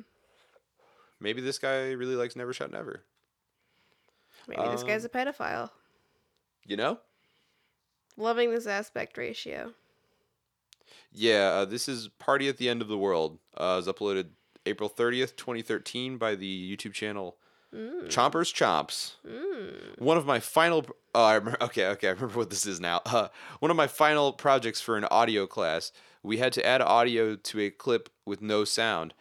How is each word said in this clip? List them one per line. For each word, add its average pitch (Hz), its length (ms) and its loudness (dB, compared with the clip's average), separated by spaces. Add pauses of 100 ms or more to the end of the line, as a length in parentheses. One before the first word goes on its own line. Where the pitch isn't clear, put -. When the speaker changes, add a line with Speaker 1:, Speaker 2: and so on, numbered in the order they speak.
(1200)
Speaker 1:
maybe 113 220 -4
this 131 180 -6
guy 135 320 -2
really 127 240 -4
likes 120 200 -4
Never 123 160 -8
Shout 139 200 -10
Never. - 320 -12 (1400)
Speaker 2:
Maybe - 240 -4
this 123 100 -4
guy's 220 240 -4
Speaker 1:
Um, 233 80 -10
Speaker 2:
a 247 120 -4
pedophile. 254 440 -6 (960)
Speaker 1:
You 101 120 -6
know? 147 200 -2 (1200)
Speaker 2:
Loving 233 320 2
this 233 160 -2
aspect - 540 -6
ratio. - 540 -8 (1400)
Speaker 1:
Yeah, 107 300 6
uh, 95 180 4
this 110 220 -6
is 117 220 -8 (100)
Party 139 300 2
at 127 80 -4
the 123 120 -2
End 117 120 -2
of 110 80 -6
the 107 80 -2
World. 82 420 2 (180)
Uh, 92 220 0
it 87 60 -6
was - 20 -4
uploaded 95 440 -2 (340)
April 104 240 -4
thirtieth, 123 480 -2
twenty 117 240 -8
thirteen 123 560 -6
by 110 180 -2
the 95 420 -8
YouTube 104 160 -10
channel 101 440 -8 (360)
Speaker 2:
Mm. 247 340 -10
Speaker 1:
Chompers 147 460 0
Chomps. 85 600 0 (140)
Speaker 2:
Mm. 226 720 -10
Speaker 1:
One 151 180 4
of 147 80 0
my 135 140 2
final 160 440 4
pr-, - 80 -12 (220)
oh, 117 120 6
I 107 100 8
remember, 110 280 0
okay, 110 240 0
okay, 101 200 -2
I 95 40 2
remember 107 260 -4
what 110 120 -2
this 98 160 -4
is 95 140 -6
now. 87 260 0
Uh, 113 220 2 (320)
one 156 120 2
of 170 40 4
my 151 120 4
final 151 440 4
projects 131 480 2
for 113 180 -2
an 104 80 -2
audio 107 400 4
class. 82 460 -2 (320)
We 107 140 -2
had 127 160 2
to 123 120 0
add 127 160 6
audio 113 540 4
to - 240 -8
a 101 120 2
clip - 360 -2 (180)
with 101 160 -6
no 107 220 2
sound. 101 580 -2